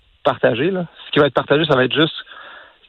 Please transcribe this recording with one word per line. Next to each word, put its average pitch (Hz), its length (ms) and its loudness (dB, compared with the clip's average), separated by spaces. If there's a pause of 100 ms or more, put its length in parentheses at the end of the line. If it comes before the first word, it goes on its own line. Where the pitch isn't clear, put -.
(240)
partagées, 131 480 0
là, 180 140 -4 (200)
ce - 60 -20
qui - 80 2
va 147 60 4
être 135 80 -4
partagé, 147 320 0
ça 143 100 2
va 127 80 4
être 127 100 -2
juste, 151 200 0 (760)